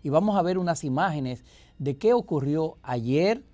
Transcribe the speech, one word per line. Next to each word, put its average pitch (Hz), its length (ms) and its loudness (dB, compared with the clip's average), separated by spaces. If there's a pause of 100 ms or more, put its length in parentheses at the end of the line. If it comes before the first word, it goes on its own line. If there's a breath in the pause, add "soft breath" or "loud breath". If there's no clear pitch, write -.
Y 147 60 -4
vamos 202 260 2
a 185 60 2
ver 180 160 0
unas 170 260 -2
imágenes 139 580 -2 (380 soft breath)
de 139 160 -4
qué 220 160 2
ocurrió 156 720 0
ayer 139 580 0 (100)